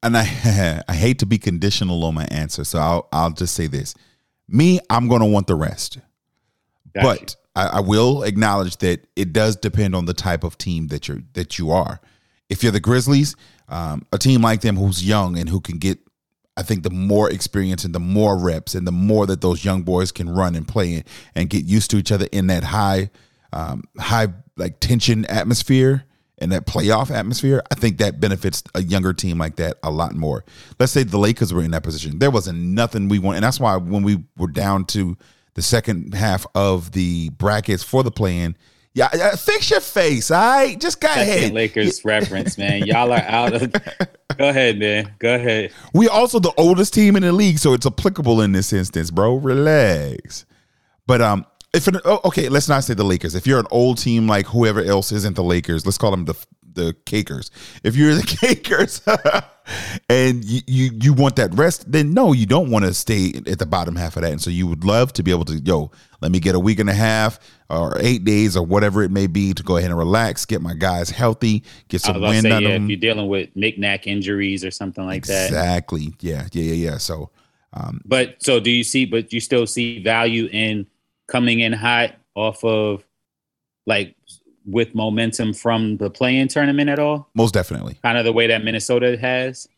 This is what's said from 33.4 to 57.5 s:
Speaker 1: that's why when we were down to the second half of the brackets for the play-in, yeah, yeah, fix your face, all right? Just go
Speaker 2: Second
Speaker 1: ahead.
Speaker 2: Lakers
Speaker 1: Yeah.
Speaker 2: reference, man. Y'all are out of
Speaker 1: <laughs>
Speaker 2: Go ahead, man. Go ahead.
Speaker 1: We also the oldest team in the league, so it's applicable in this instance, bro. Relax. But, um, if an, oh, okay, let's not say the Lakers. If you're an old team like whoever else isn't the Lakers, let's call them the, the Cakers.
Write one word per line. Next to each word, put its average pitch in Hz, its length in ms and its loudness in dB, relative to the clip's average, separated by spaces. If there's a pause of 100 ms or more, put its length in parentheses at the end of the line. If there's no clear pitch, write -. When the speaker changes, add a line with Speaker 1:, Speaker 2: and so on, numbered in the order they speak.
Speaker 1:
that's 131 160 0
why 110 160 2
when 92 260 -2
we 101 220 0 (120)
were 90 120 -4
down 95 380 -2
to 92 300 -4 (380)
the 85 80 -6
second 98 520 -2
half 98 400 -2
of 92 380 0
the 87 380 -2
brackets 104 520 -2
for 131 200 0
the 120 80 0
play-in, 87 460 -2 (360)
yeah, 127 220 2
yeah, 175 220 2
fix - 340 0
your 415 100 4
face, 156 500 0
all 165 100 4
right? 262 400 4
Just 330 220 -4
go 302 60 4
Speaker 2:
Second 302 140 2
Speaker 1:
ahead. 185 300 0
Speaker 2:
Lakers 110 500 -2
Speaker 1:
Yeah. 107 100 -2
Speaker 2:
reference, 98 440 -2
man. 101 300 -2
Y'all 117 260 2
are 117 80 4
out 117 340 0
of 117 180 -2
Speaker 1:
<laughs> - 680 -6
Speaker 2:
Go 139 120 2
ahead, 127 280 2
man. 104 400 -2
Go 117 160 2
ahead. 117 380 -2 (220)
Speaker 1:
We 220 140 8
also 233 300 4
the 175 200 2
oldest 185 340 6
team 208 240 6
in 190 60 4
the 175 100 4
league, 180 260 4
so 143 140 4
it's 123 140 2
applicable 123 560 2
in 101 100 4
this 95 200 0
instance, 90 380 -2
bro. 101 260 2
Relax. 131 1080 0 (640)
But, 117 160 4
um, 185 240 0 (280)
if 165 140 2
an, 185 180 0
oh, 202 180 4
okay, 170 240 0
let's 143 220 2
not 135 140 2
say 123 100 -2
the 104 100 0
Lakers. 87 300 0
If 90 120 -2
you're 131 140 4
an 110 100 -2
old 123 280 2
team 117 280 2
like 101 200 2
whoever 110 360 2
else 98 300 2
isn't 104 240 -2
the 92 80 0
Lakers, 87 400 0
let's 92 140 -2
call 110 120 2
them 92 140 -2
the, 78 100 -4 (380)
the 85 320 -4
Cakers. 101 460 -4 (340)